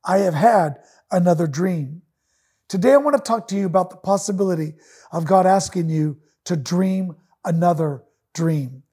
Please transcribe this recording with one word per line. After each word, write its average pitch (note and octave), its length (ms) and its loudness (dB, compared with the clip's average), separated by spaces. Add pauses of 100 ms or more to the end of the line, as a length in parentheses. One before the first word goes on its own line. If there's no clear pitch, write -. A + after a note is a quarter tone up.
I F#3+ 140 2
have F#3 160 0
had E3+ 440 2 (320)
another F3 360 2
dream.'" D#3 540 -4 (680)
Today, G3 260 4
I C#4+ 40 8
want C#4+ 180 2
to B3+ 60 0
talk A3+ 280 -4
to G3 60 -4
you G3 120 0
about F3+ 240 0
the - 60 -20
possibility F#3 760 -2 (360)
of E3 140 -4
God F#3 200 4
asking F#3 440 0
you D3+ 280 -2 (280)
to F3+ 100 -4
dream F#3 600 -2 (300)
another E3 580 0 (300)
dream. C#3+ 480 -4 (120)